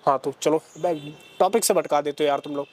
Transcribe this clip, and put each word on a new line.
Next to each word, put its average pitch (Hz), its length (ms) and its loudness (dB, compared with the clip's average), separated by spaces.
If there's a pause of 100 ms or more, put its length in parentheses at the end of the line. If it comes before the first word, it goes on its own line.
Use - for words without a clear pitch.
हाँ 139 140 4
तो 139 220 -6
चलो 156 200 2 (160)
भाई, 156 360 -4 (260)
topic 190 260 2
से 208 80 2
भटका 151 280 2
देते 147 220 -4
हो 147 40 4
यार 139 120 2
तुम 147 160 -10
लोग। 143 180 -6